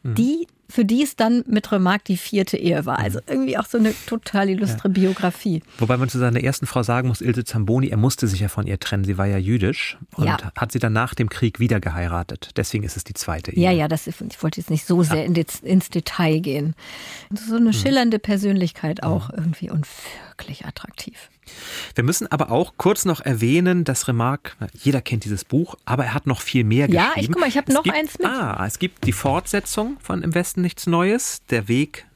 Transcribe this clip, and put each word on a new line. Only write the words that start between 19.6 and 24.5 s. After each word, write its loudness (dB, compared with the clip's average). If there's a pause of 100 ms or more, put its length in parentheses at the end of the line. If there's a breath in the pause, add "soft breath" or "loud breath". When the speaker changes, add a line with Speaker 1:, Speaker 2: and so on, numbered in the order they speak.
Speaker 2:
und -2 (440 loud breath)
wirklich -14
attraktiv. -16 (680 loud breath)
Speaker 1:
Wir 2
müssen 0
aber 0
auch 0
kurz 2
noch 2
erwähnen, 4
dass 0
Remarque, 0